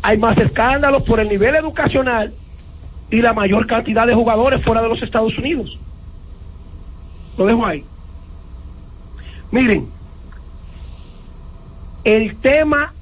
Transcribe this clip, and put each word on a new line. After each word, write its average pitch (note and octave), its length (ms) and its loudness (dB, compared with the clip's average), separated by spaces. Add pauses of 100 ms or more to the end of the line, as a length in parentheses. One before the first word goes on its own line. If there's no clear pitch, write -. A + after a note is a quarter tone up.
hay G#3+ 160 4
más A3+ 200 4
escándalos C4+ 640 4
por A3+ 160 4
el G#3+ 100 2
nivel G#3 260 4
educacional C#4 760 0 (800)
y A3 100 4
la A#3 120 6
mayor G#3 340 2
cantidad A3+ 400 2
de A#3+ 80 6
jugadores A#3 480 4
fuera A3+ 180 4
de A3+ 80 2
los A#3 120 0
Estados A3 360 0
Unidos. C4 420 -4 (1600)
Lo F#3+ 80 4
dejo A3+ 200 4
ahí. D#3 180 -4 (1700)
Miren, G#3+ 360 2 (2250)
el A3 340 4
tema D4 640 2